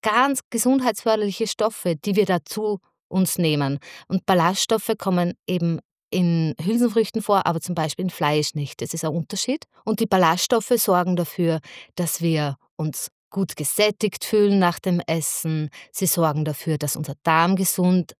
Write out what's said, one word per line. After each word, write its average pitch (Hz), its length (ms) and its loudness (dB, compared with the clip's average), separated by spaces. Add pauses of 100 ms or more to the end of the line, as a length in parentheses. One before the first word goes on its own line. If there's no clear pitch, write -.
ganz 254 380 2 (100)
gesundheitsförderliche 226 960 0
Stoffe, 202 500 -2
die 196 200 -2
wir 208 100 4
dazu 202 540 -2 (280)
uns 185 300 0
nehmen. 147 400 0 (300)
Und - 180 -4
Ballaststoffe 190 720 2
kommen 175 360 0 (120)
eben 170 340 -2 (300)
in 170 500 2
Hülsenfrüchten 226 640 0
vor, 196 240 2
aber 165 160 0
zum 175 140 -6
Beispiel 160 300 -2
in 180 40 0
Fleisch 151 460 0
nicht. 147 260 -6
Das - 140 -8
ist 165 100 -6
ein 156 60 -2
Unterschied. 190 540 -4 (200)
Und 220 140 -2
die 226 80 0
Ballaststoffe 185 720 2
sorgen 180 380 2
dafür, 165 440 0 (340)
dass - 280 -4
wir 151 360 0 (200)
uns - 320 -6 (200)
gut - 260 -4
gesättigt 208 720 -2
fühlen 208 320 4
nach 175 220 2
dem 180 260 0
Essen. 160 640 -4 (220)
Sie - 160 -2
sorgen 156 380 0
dafür, 151 340 -4
dass 147 160 -4
unser 143 260 -6
Darm 170 340 4
gesund 180 640 2